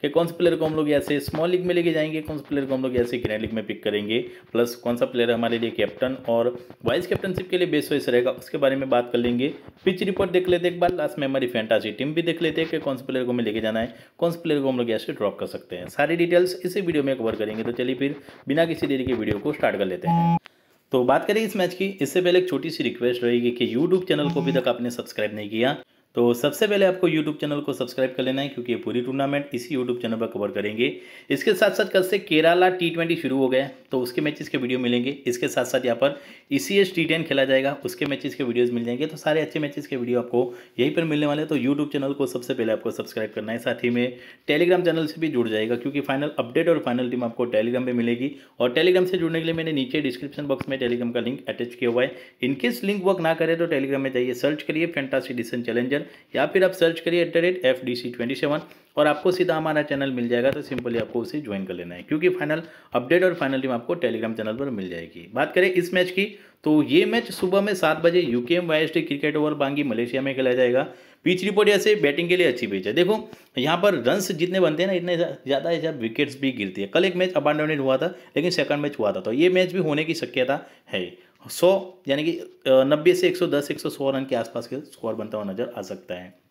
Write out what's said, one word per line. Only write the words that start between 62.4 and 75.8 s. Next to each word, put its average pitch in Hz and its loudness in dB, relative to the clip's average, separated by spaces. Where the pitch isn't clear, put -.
अपडेट 143 4
और 185 4
फाइनल 135 -2
टीम 131 -2
आपको 120 -2
Telegram 110 -2
चैनल 110 -4
पर 139 -4
मिल 98 -6
जाएगी। 85 -12
बात 139 0
करें 190 4
इस 180 0
मैच 180 2
की, 208 -4
तो 151 4
ये 151 4
मैच 226 -2
सुबह 190 2
में 202 0
सात 160 2
बजे 170 4
यूकेएम 170 0
वाईएसटी 156 2
क्रिकेट 151 -2
ओवर 151 2
बांगी 143 0
मलेशिया 120 -2
में 135 -4
खेला 127 2
जाएगा। 127 4
पिच 180 2
रिपोर्ट 202 4
ऐसे 208 4
बैटिंग 170 2
के 180 4
लिए 170 6
अच्छी 123 0
पिच 98 -2
है। 110 -2
देखो 196 2
यहाँ 147 2
पर 196 4
रन्स 151 0
जितने 175 0
बनते 160 2
हैं 190 0
ना, 196 0
इतने 175 -2
ज़्यादा 139 -2
है, 170 0